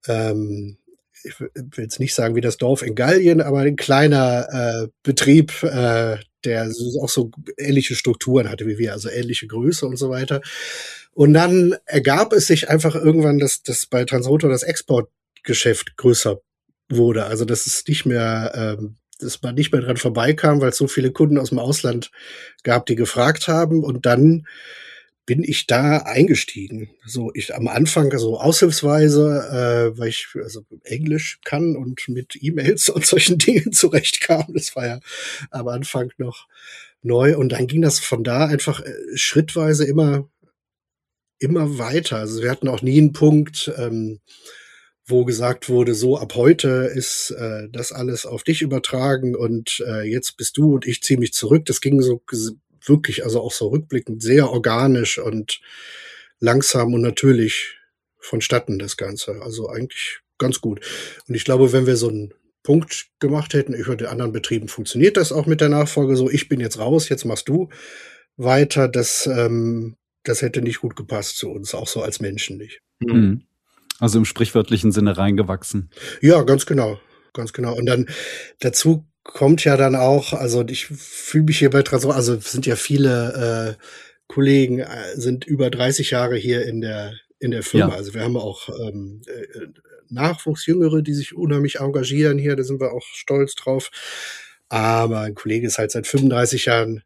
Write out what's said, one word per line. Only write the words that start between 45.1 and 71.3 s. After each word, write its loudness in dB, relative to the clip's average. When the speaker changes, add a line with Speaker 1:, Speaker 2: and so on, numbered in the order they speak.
Speaker 1:
gesagt -2
wurde, 2
so 2
ab -10
heute 4
ist, -6
äh, -10
das -10
alles -6
auf -12
dich 0
übertragen -2
und, -4
äh, -6
jetzt -6
bist -6
du 4
und -2
ich -4
zieh 2
mich 0
zurück. -4
Das -2
ging 2
so 0
ges-, -6
wirklich, 2
also -2
auch -8
so -4
rückblickend -4
sehr 4
organisch 0
und -6
langsam 2
und 2
natürlich 2
vonstatten, -4
das -10
Ganze. -10
Also -10
eigentlich -10
ganz -2
gut. -6
Und -4
ich -4
glaube, 6
wenn 4
wir 2
so -2
einen -8
Punkt 0
gemacht -2
hätten, 0
ich, -8
bei -2
den -8
anderen -6
Betrieben -4
funktioniert 2
das 2
auch -2
mit 2
der 4
Nachfolge 2
so, 2
ich -2
bin 0
jetzt -6
raus, 0
jetzt -4
machst -6
du 0
weiter, 4
das, -2
ähm, -2
das -2
hätte -2
nicht -4
gut -6
gepasst -8